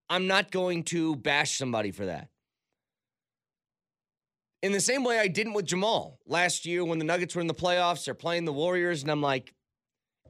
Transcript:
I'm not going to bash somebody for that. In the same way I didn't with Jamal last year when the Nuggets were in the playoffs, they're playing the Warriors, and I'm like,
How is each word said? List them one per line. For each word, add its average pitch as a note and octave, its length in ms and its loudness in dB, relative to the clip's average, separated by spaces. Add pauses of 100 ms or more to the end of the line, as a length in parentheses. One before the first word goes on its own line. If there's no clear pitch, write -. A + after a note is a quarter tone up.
I'm F#3 200 0
not G3 240 2
going F3+ 320 0
to D#3+ 320 0
bash D3 420 0
somebody A2 320 -2
for G2 160 -6
that. E2 240 -8 (2250)
In G3 80 0
the G3 100 2
same C4 220 2
way A#3+ 160 2
I G#3+ 80 4
didn't G#3 280 -2
with G3+ 120 -2
Jamal F#3 580 0
last F3 400 0
year F3 200 -2
when E3 140 -2
the D#3 60 -2
Nuggets F3 300 0
were F3 60 -2
in E3+ 80 -2
the D#3 60 -2
playoffs, F3+ 500 2
they're B2+ 100 -6
playing E3+ 300 -2
the D3+ 80 -2
Warriors, F3 500 0
and D3+ 80 -4
I'm D3+ 100 2
like, C3+ 340 0 (760)